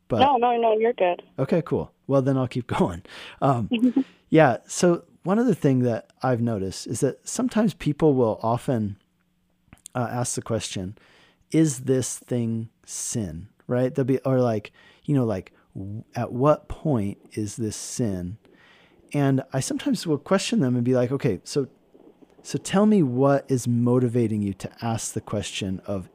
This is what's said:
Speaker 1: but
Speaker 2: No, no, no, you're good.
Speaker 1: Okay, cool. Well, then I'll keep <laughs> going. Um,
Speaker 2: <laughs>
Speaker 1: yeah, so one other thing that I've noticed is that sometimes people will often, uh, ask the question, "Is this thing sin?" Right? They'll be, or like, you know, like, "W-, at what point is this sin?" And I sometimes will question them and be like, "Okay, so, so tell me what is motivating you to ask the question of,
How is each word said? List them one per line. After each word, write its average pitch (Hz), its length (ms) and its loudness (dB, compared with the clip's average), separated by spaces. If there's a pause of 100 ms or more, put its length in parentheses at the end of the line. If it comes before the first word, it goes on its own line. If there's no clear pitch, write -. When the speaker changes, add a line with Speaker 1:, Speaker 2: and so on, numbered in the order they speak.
Speaker 1:
but 120 120 0
Speaker 2:
No, 269 160 6
no, 240 200 2
no, 226 200 2
you're 226 160 2
good. 180 300 0 (160)
Speaker 1:
Okay, 170 240 0
cool. 90 300 -4 (160)
Well, 135 140 4
then 135 140 2
I'll 127 120 0
keep - 180 -6
<laughs> - 120 -4
going. 90 240 -2 (380)
Um, 123 300 0
Speaker 2:
<laughs> 247 580 0
Speaker 1:
yeah, 151 380 6
so - 380 2 (180)
one 202 160 0
other 233 160 2
thing 131 260 2
that 117 300 -2 (120)
I've 127 180 0
noticed 104 460 -4
is 127 140 -6
that - 280 -2
sometimes 233 460 0
people 147 400 2
will 113 280 2
often, 113 540 -2 (1000)
uh, 120 160 -2
ask 120 240 -4
the 123 80 -6
question, 107 540 -6 (540)
"Is 151 300 2
this 131 380 -2
thing 113 520 -4 (140)
sin?" 92 640 -8 (180)
Right? 127 280 0
They'll 131 120 0
be, 131 140 2
or 131 200 2
like, 113 320 0 (320)
you 147 100 0
know, 127 120 2
like, 95 260 -4 (220)
"W-, 101 300 -12 (100)
at 117 180 -6
what 139 360 2
point 107 500 -2 (140)
is 107 240 -6
this 110 200 -4
sin?" 95 640 -6 (720)
And 139 300 2 (100)
I 135 80 -2
sometimes - 460 -4
will 151 120 2
question 196 420 0
them 123 160 2
and 120 80 0
be 127 100 2
like, 123 180 2
"Okay, 135 320 -2
so, 139 240 -4 (760)
so - 160 -6
tell 202 280 2
me 208 160 6
what 135 460 2
is 123 200 0
motivating 120 720 2
you 98 140 -2
to - 160 -10 (120)
ask 113 300 -4
the 110 80 -6
question 95 640 -6
of, 98 280 -6